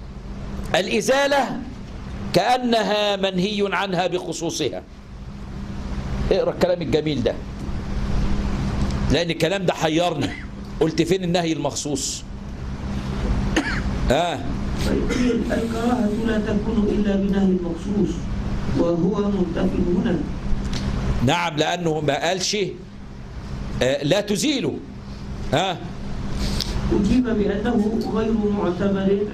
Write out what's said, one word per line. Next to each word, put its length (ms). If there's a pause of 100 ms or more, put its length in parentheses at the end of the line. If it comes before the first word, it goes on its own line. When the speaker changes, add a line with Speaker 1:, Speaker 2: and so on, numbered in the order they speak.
(760)
Speaker 1:
الإزالة 840 (760)
كأنها 840
منهي 560
عنها 360
بخصوصها. 760 (1500)
اقرأ 200
الكلام 300
الجميل 420
ده، 120 (1800)
لأن 180
الكلام 360
ده 80
حيرني. 560 (500)
قلت: 220
"فين 220
النهي 300
المخصوص؟" 720 (1900)
آه. 280 (400)
Speaker 2:
فإن 600 (100)
الكراهة 580 (180)
لا 120
تكون 520
إلا 240
بنهي 380 (100)
مخصوص، 520 (600)
وهو 540
منتفي 500 (160)
هنا. 220 (1080)
Speaker 1:
نعم، 300
لأنه 460
ما 260
قالش، 300 (1200)
آه، 220
لا 180
تزيله. 520 (800)
ها؟ 240 (1120)
Speaker 2:
أجيب 320
بأنه 760 (140)
غير 180
معتبر 880 (140)